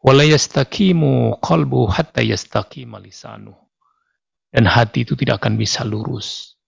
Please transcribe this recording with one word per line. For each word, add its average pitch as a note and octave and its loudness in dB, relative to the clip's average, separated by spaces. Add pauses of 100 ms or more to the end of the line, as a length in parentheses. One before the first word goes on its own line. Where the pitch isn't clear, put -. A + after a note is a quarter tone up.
"Wa C3 6
la C#3+ 6
yastaqimu C#3+ 0
qalbu C3 0
hatta A#2 -2
yastaqima A2 -6
lisanu." G#2 -20 (960)
Dan A#2 2
hati A#2 0
itu - -4
tidak - -4
akan A2 0
bisa A2 -4
lurus. - -10